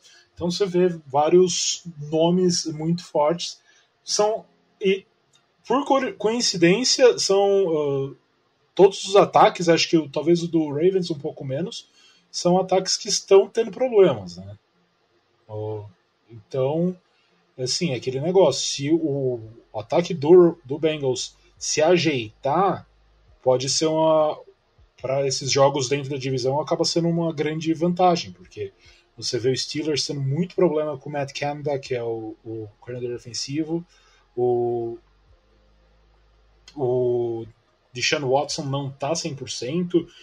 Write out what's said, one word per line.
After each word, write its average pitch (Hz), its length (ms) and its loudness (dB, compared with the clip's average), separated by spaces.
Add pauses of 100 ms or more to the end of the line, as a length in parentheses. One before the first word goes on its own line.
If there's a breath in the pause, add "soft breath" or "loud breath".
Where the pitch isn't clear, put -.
(340 soft breath)
Então 175 180 -6
você 202 140 -2
vê 180 240 2 (160)
vários 170 800 2 (240)
nomes 175 540 2
muito 160 400 -4
fortes. 160 560 -2 (420 soft breath)
São, 214 400 -2 (380)
e 196 240 0 (600)
por 262 200 -2
co-, 262 300 0
coincidência, 226 1000 2
são, 196 220 2
ah, 151 760 0 (600)
todos 196 300 4
os 196 100 0
ataques, 180 540 6
acho 160 200 4
que 170 80 4
o, 147 120 -2
talvez 165 340 0
o 170 60 -4
do 160 180 0
Ravens 175 420 0
um 160 80 -6
pouco 147 280 -10
menos, 156 440 -8 (400 soft breath)
são 180 300 2
ataques 185 380 0
que - 100 -14
estão 196 420 4
tendo 226 220 -2
problemas, 165 680 2
né? 98 200 -18 (880)
O, 107 380 -8 (440)
então, 139 680 -2 (640)
assim, 139 360 -4
é - 20 -4
aquele - 240 -6
negócio: 170 480 2
se 139 240 -6
o, 139 480 -2 (340)
o 110 60 -8
ataque 175 340 -2
do, 170 500 6
do 135 140 -8
Bengals 147 580 -4 (220 soft breath)
se - 240 -4
ajeitar, 151 1040 0 (540)
pode 127 280 0
ser 156 180 0
uma, 156 500 2 (640)
pra 139 240 -2
esses 135 240 -4
jogos 139 400 2
dentro 143 220 -2
da 147 60 -4
divisão, 131 420 -2
acaba 170 240 -2
sendo 170 240 0
uma 170 260 0
grande 156 400 -2
vantagem, 175 600 2
porque 98 380 -14 (440 soft breath)
você 113 240 -6
vê 117 100 0
o 127 80 0
Steelers 151 480 -4
tendo 147 160 -6
muito 143 320 -4
problema 151 440 0
com 143 120 -16
o 147 40 -10
Matt 139 180 -6
Canada, 143 480 -6
que 131 160 -8
é 117 80 -6
o, 113 320 -8 (100)
o 110 220 -10 (120)
coordenador 123 360 -10
ofensivo, 151 680 -6 (520 soft breath)
o, 120 640 -2 (1800)
o 123 720 -2 (440)
Deshaun 135 380 -4
Watson 147 360 -2
não 139 260 -6
tá 147 240 -6
cem 165 180 -6
por 135 160 -12
cento, 170 580 -2 (160 loud breath)